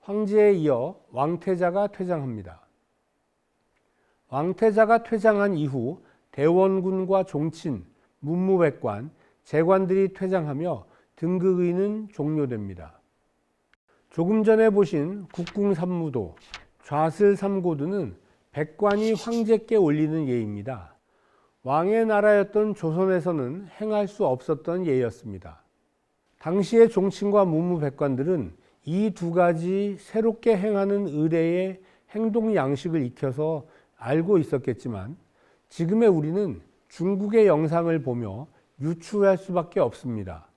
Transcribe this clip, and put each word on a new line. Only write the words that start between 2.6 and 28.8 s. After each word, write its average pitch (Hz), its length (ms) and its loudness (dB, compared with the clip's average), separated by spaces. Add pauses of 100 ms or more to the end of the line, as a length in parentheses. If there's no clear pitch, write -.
왕태자가 214 720 2
퇴장한 202 540 2
이후 139 480 -4 (260)
대원군과 190 920 2
종친, 151 640 -6 (340)
문무백관, 156 920 0 (360)
재관들이 190 680 2
퇴장하며 165 720 -4 (300)
등극의는 185 960 0
종료됩니다. 117 880 -6 (1120)
조금 202 320 0
전에 220 260 6
보신 190 640 0
국궁삼무도, 170 1040 -2 (480)
좌슬삼고두는 175 1300 0 (360)
백관이 208 640 0
황제께 226 640 0
올리는 156 520 2
예입니다. 107 680 -6 (680)
왕의 180 420 0
나라였던 208 680 2
조선에서는 170 960 -2 (120)
행할 214 260 -2
수 202 200 -2
없었던 160 580 -4
예였습니다. 113 760 -4 (760)
당시의 202 500 4
종친과 202 560 2
문무백관들은 151 1120 -2 (300)